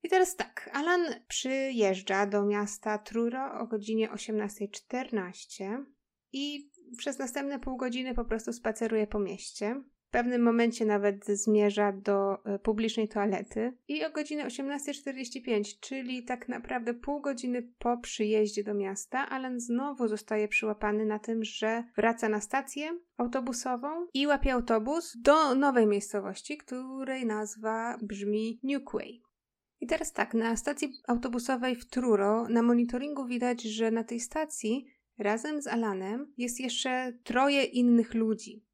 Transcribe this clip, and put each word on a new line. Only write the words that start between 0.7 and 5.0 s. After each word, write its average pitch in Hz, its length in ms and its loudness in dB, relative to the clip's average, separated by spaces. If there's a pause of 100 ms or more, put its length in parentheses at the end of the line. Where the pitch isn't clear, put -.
Alan 330 280 4 (260)
przyjeżdża 208 960 2
do 202 200 2
miasta 208 520 0
Truro 233 600 -4
o 233 80 -4
godzinie 220 440 -2
osiemnastej 208 580 -4
czternaście 214 1160 -6 (480)